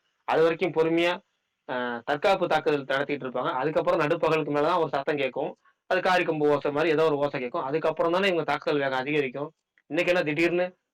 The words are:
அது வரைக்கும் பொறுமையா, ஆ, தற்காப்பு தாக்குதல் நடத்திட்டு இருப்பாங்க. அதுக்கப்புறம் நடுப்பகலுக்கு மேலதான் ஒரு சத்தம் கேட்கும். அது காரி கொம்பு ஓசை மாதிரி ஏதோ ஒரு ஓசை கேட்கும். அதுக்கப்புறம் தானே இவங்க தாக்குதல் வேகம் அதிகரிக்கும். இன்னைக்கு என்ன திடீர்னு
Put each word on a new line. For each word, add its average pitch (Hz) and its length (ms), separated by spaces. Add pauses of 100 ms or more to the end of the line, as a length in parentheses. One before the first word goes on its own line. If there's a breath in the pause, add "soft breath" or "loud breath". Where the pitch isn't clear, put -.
(280)
அது 135 140
வரைக்கும் 165 340
பொறுமையா, 165 360 (560)
ஆ, 139 60 (300)
தற்காப்பு 175 480
தாக்குதல் 147 400
நடத்திட்டு 139 340
இருப்பாங்க. 127 260
அதுக்கப்புறம் 160 520
நடுப்பகலுக்கு 156 520
மேலதான் 165 260
ஒரு 147 80
சத்தம் 143 320
கேட்கும். 131 300 (380 soft breath)
அது 185 120
காரி 180 220
கொம்பு 151 260
ஓசை 147 220
மாதிரி 156 220
ஏதோ 156 160
ஒரு 143 120
ஓசை 143 180
கேட்கும். 127 280
அதுக்கப்புறம் 160 480
தானே 196 140
இவங்க 160 200
தாக்குதல் 147 340
வேகம் 131 200
அதிகரிக்கும். 139 480 (380)
இன்னைக்கு 170 220
என்ன 180 120
திடீர்னு 170 420 (280)